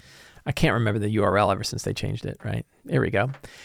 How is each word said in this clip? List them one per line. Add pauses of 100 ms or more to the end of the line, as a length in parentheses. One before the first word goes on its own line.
(460)
I
can't
remember
the
U
R
L
ever
since
they
changed
it,
right? (240)
Here
we
go. (340)